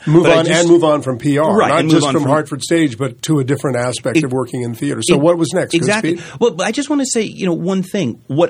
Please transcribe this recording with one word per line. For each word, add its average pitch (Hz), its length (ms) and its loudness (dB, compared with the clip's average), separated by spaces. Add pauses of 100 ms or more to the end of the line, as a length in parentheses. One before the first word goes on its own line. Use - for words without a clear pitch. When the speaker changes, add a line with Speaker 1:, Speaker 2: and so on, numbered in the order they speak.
Speaker 1:
Move 160 160 4
Speaker 2:
But 143 100 6
I 160 60 4
Speaker 1:
on 165 80 2
Speaker 2:
just 160 160 2
Speaker 1:
and 170 80 4
move 170 140 6
on 151 180 2
from 127 160 -4
P 143 180 0
R, 156 180 2
Speaker 2:
Right, 196 140 2
Speaker 1:
not 147 120 2
Speaker 2:
and - 80 0
move 156 80 4
Speaker 1:
just 147 100 2
Speaker 2:
on 135 80 0
Speaker 1:
from 156 80 0
Speaker 2:
from 135 80 0
Speaker 1:
Hartford 151 320 -2
Stage, 160 340 0
but 127 260 -6
to 156 180 0
a 131 40 0
different 135 320 -2
aspect 120 400 -2
Speaker 2:
Ex-, 156 80 0
Speaker 1:
of 127 80 -6
working 127 300 -4
in 120 120 -6
theater. 123 280 -4
So 147 140 2
Speaker 2:
ex-, 139 60 0
Speaker 1:
what 175 140 4
was 165 160 -2
next, 170 220 -2
Speaker 2:
exactly. 175 420 0
Speaker 1:
Goodspeed? - 240 -12
Speaker 2:
Well, 233 120 2
but 170 140 -4
I 220 60 -2
just 277 160 -4
wanna 285 160 0
say, 240 200 -2
you - 200 -8
know, 180 80 0
one 180 300 -2
thing. 165 440 -4
What 151 240 2